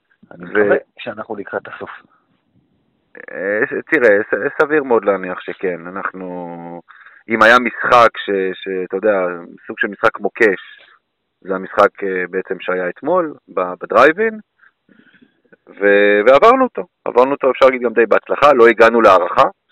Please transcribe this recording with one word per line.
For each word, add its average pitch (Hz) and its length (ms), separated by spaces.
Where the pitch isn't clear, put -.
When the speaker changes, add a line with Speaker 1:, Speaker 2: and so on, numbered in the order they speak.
Speaker 1:
אני 87 140
Speaker 2:
ו- - 20
Speaker 1:
מקווה 101 280
שאנחנו 107 360
לקראת 98 320
הסוף. - 220
Speaker 2:
אה, 101 380
ס-, 131 220
תראה, 120 260
ס-, 123 320
סביר 147 220
מאוד 117 220
להניח 92 360
שכן. 87 460
אנחנו... 87 960
אם 110 140
היה 117 160
משחק 117 580
ש-, 95 360
ש-, 92 340
אתה - 100
יודע, 98 280
סוג 113 120
של 110 80
משחק 107 320
מוקש, 101 420
זה 95 140
המשחק, 95 480
אה, 92 260
בעצם 95 300
שהיה 92 300
אתמול, 156 440
ב-, 90 340
בדרייבין, 180 580
ו-, 101 600
ועברנו 220 360
אותו. 208 200
עברנו 127 260
אותו, 135 200
אפשר 135 140
להגיד, 131 160
גם 117 120
די 113 120
בהצלחה, 104 480
לא 117 140
הגענו 113 340
להערכה, 98 480